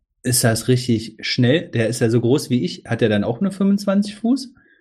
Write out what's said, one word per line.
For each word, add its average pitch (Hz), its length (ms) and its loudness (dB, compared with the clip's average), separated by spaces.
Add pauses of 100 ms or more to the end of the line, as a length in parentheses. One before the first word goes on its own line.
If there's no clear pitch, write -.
(240)
ist 123 200 0
das - 240 0
richtig 123 540 0
schnell? 135 500 0
Der 113 160 0
ist 120 140 -2
ja 117 80 2
so 120 120 4
groß 120 280 2
wie 123 140 0
ich. - 220 -8
Hat 113 160 -4
er 117 80 4
dann 104 140 2
auch 117 180 -4
nur 196 120 0
fünfundzwanzig 202 640 0
Fuß? 247 360 -2 (280)